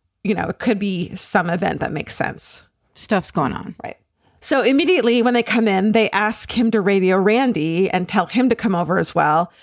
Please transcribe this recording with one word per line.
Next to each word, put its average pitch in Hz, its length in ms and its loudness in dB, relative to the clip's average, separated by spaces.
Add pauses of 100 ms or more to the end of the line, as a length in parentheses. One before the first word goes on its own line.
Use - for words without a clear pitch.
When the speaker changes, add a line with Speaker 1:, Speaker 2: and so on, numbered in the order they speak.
(240)
Speaker 1:
you 202 120 0
know, - 140 -4
it - 100 -8
could 214 180 0
be 185 380 -4
some 175 340 -2
event 170 300 -2
that - 140 -6
makes - 200 -8
sense. - 520 -8 (280)
Speaker 2:
Stuff's - 380 -4
going 147 220 -2
on. - 200 -12 (100)
Speaker 1:
Right. - 120 -12 (460)
So 277 200 0
immediately 254 600 4
when 240 120 2
they 240 100 2
come 226 240 0
in, 196 260 2
they 220 180 2
ask 214 400 -4
him 226 200 2
to 214 100 2
radio 185 360 4
Randy 190 720 2
and 180 180 -2
tell 190 180 0
him 247 240 2
to 233 60 2
come 196 200 -2
over 170 240 0
as 160 160 -2
well. 160 360 2 (120)